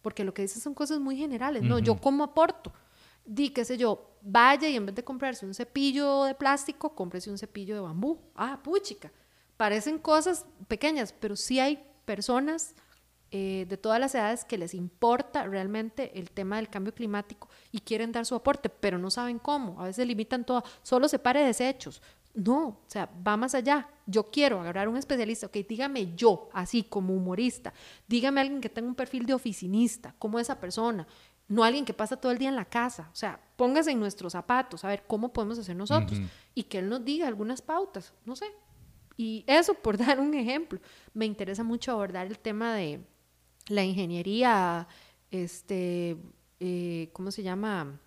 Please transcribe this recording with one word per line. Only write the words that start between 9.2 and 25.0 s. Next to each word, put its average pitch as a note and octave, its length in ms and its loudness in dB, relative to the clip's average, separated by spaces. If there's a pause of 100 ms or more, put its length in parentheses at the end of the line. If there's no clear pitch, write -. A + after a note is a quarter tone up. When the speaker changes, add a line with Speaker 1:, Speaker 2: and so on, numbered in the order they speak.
Speaker 1:
Parecen A3 440 0
cosas D#4+ 440 4 (220)
pequeñas, C4+ 540 0
pero G3+ 160 -4
sí B3+ 240 0
hay C#4+ 240 2 (200)
personas, B3 680 -2 (560)
eh, F#3+ 380 -4
de G3 80 -4
todas A3 240 2
las C4+ 160 0
edades A3+ 280 0
que A3 140 -4
les E3+ 160 -6
importa A#3 720 0
realmente G3+ 720 -4
el F3 140 -10
tema G3 240 -4
del A3 120 -4
cambio G#3 240 -6
climático G#3 560 -6 (220)
y A3 100 -6
quieren A3+ 320 -2
dar A#3 140 -2
su B3+ 80 -2
aporte, C4+ 340 2
pero F#3 300 -2
no F3+ 120 -4
saben A#3+ 280 -2
cómo. B3+ 420 -2
A F3+ 40 -6
veces F#3+ 220 -2
limitan A#3+ 380 -2
todo, B3 200 0 (180)
"Solo B3+ 260 4
separe C4 360 4
desechos". B3+ 580 0 (320)
No, B3 340 2
o G3+ 200 -12
sea, G3 200 -4 (180)
va G#3 100 4
más B3 180 0
allá. C4 340 2 (180)
Yo G#3+ 240 0
quiero C4+ 300 4
agarrar F3 280 -2
un A3+ 80 -2
especialista, A#3 500 -2